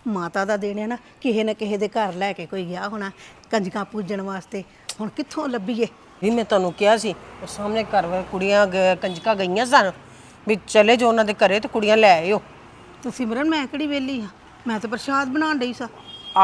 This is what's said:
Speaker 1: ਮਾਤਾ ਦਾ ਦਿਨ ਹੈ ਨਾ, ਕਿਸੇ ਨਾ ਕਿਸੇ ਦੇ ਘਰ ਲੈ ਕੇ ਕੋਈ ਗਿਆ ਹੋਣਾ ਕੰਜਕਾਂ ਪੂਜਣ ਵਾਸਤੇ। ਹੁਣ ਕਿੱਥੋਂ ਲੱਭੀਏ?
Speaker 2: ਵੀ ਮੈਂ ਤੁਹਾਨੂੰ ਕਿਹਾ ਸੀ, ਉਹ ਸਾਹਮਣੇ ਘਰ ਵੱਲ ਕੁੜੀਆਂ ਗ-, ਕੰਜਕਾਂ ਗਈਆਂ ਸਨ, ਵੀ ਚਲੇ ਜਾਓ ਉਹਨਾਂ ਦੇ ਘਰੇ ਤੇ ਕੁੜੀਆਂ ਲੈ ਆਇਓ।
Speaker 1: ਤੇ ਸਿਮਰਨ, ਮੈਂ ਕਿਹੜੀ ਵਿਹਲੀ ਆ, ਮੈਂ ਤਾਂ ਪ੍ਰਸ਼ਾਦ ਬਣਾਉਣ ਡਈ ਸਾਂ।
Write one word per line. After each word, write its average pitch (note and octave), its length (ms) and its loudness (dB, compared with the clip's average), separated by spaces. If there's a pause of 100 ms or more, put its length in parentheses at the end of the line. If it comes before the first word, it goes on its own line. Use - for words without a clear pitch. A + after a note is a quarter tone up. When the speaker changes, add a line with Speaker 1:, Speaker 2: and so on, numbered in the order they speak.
Speaker 1:
ਮਾਤਾ F#3+ 380 -2
ਦਾ G#3 120 0
ਦਿਨ G3+ 220 -6
ਹੈ G#3+ 80 -6
ਨਾ, A#3+ 100 -6 (240)
ਕਿਸੇ A3 220 0
ਨਾ A3 100 -2
ਕਿਸੇ G#3 240 -4
ਦੇ G3+ 100 -2
ਘਰ G3+ 260 -2
ਲੈ F#3+ 200 -4
ਕੇ E3+ 120 -14
ਕੋਈ F#3 200 -8
ਗਿਆ F3+ 220 -8
ਹੋਣਾ G3+ 240 -8 (400)
ਕੰਜਕਾਂ G3+ 340 -2
ਪੂਜਣ G3 360 -6
ਵਾਸਤੇ। F#3+ 420 -10 (360)
ਹੁਣ G#3+ 100 -6
ਕਿੱਥੋਂ D4+ 400 -8
ਲੱਭੀਏ? A#3 380 -4 (360)
Speaker 2:
ਵੀ G3+ 60 2
ਮੈਂ A#3 140 2
ਤੁਹਾਨੂੰ F#3 300 2
ਕਿਹਾ G#3 240 4
ਸੀ, G#3 180 -4 (260)
ਉਹ F#3 60 -12
ਸਾਹਮਣੇ G#3+ 360 -4
ਘਰ F#3+ 220 0
ਵੱਲ F#3 260 -2
ਕੁੜੀਆਂ G3+ 360 4
ਗ-, F#3 340 2
ਕੰਜਕਾਂ G3 340 -2
ਗਈਆਂ F#3+ 300 0
ਸਨ, G3+ 260 4 (560)
ਵੀ G#3+ 100 2 (100)
ਚਲੇ A3 280 6
ਜਾਓ A#3 140 4
ਉਹਨਾਂ A3+ 160 4
ਦੇ G3+ 80 -2
ਘਰੇ G3 260 4
ਤੇ B3 80 -6
ਕੁੜੀਆਂ G#3+ 300 2
ਲੈ G#3 160 8
ਆਇਓ। F3 280 0 (640)
Speaker 1:
ਤੇ A#3+ 80 -8
ਸਿਮਰਨ, B3+ 380 -2
ਮੈਂ D4+ 180 0
ਕਿਹੜੀ D4 200 -4
ਵਿਹਲੀ C4+ 340 -4
ਆ, G#3 60 -8 (400)
ਮੈਂ A3 120 -2
ਤਾਂ A3+ 100 -6
ਪ੍ਰਸ਼ਾਦ C#4 380 -2
ਬਣਾਉਣ D4+ 300 0
ਡਈ B3 160 -4
ਸਾਂ। A#3+ 140 -10 (560)